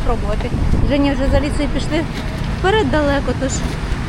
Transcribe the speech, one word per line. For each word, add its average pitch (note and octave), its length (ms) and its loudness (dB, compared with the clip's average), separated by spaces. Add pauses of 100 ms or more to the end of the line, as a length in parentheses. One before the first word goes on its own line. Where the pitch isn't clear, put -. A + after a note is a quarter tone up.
спробувати. A3 460 0 (400)
Женя C#4+ 240 2
вже C4 180 0
за C#4+ 80 4
Лісою C#4+ 340 0
пішли D4+ 300 -2 (560)
вперед G4+ 320 2
далеко, C#4+ 480 0
тож C4 120 -2 (580)